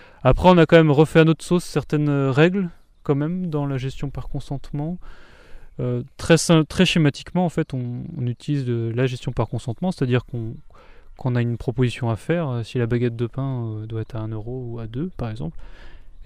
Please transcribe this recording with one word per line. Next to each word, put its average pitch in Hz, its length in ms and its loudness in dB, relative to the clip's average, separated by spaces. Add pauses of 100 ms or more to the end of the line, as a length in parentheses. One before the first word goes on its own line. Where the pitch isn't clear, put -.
(220)
Après, 131 260 6
on 180 120 10
a 160 80 8
quand 170 100 8
même 160 140 8
refait 156 300 6
à 160 40 8
notre 160 180 2
sauce 180 200 0
certaines 151 460 -2
règles, 147 600 2 (320)
quand 147 140 0
même, 175 320 -4
dans 147 180 -4
la 139 120 -4
gestion 135 340 -6
par - 180 -8
consentement. 147 720 -8 (800)
Euh, 123 240 -4 (140)
très 165 200 4
sim-, 160 280 4
très - 200 0
schématiquement, 170 600 0
en 165 40 0
fait, - 240 -6
on, 123 300 -6 (120)
on 123 120 -4
utilise 139 360 -4
de 117 320 -2
la 127 120 2
gestion 127 240 -6
par 120 160 -2
consentement, 123 440 -4
c'est-à-dire 123 320 0
qu'on, 117 320 -8 (640)
qu'on 123 180 -2
a 120 60 2
une 117 160 -2
proposition 120 540 -2
à 110 40 -2
faire, 165 320 -2
euh, 120 160 -4
si - 140 -8
la 120 80 0
baguette 120 300 0
de 120 100 -4
pain, 131 400 -6
euh, 110 220 -8
doit 110 140 -6
être - 140 -10
à 110 40 -6
un 110 80 -6
euro 113 400 -8
ou 117 100 -10
à 113 80 -8
deux, 127 320 -6
par 113 140 -6
exemple, 143 260 -8 (680)